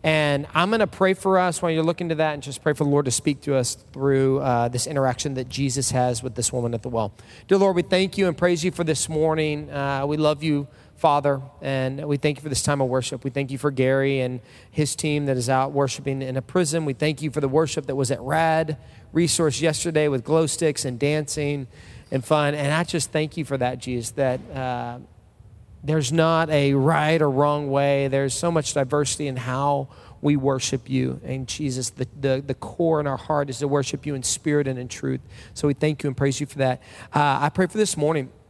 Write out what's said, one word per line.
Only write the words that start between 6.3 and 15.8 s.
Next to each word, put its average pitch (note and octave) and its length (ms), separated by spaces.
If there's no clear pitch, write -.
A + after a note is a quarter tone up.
this A#2+ 140
woman A#2+ 220
at A2+ 100
the B2+ 60
well. A2+ 240
Dear G3 100
Lord, F#3+ 180
we F3+ 60
thank F#3 340
you G3 100
and E3 80
praise F3 300
you F3+ 60
for - 120
this D#3+ 280
morning. D#3 600
Uh, C#3 360
we D3+ 100
love D3+ 260
you, D3 260
Father, C#3+ 460
and C3+ 460
we C#3+ 100
thank C#3+ 220
you C#3+ 40
for D#3 60
this C3+ 140
time C#3+ 180
of C3+ 80
worship. B2+ 360
We C3+ 60
thank C#3 200
you C3+ 80
for D3 120
Gary C3+ 500
and B2+ 200
his D3+ 260
team D3 300
that C3 100
is B2 140
out C3+ 220
worshiping C#3 500